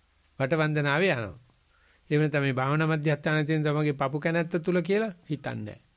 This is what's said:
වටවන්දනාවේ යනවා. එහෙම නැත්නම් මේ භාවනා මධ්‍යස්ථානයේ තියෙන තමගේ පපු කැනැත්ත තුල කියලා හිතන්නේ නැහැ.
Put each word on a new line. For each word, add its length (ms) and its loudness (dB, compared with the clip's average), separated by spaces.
වටවන්දනාවේ 760 2
යනවා. 260 -6
එහෙම 120 4
නැත්නම් 220 2
මේ 100 0
භාවනා 340 2
මධ්‍යස්ථානයේ 580 0
තියෙන 180 2
තමගේ 300 0
පපු 260 -2
කැනැත්ත 400 0
තුල 220 0
කියලා 300 0
හිතන්නේ 400 -6
නැහැ. 180 -12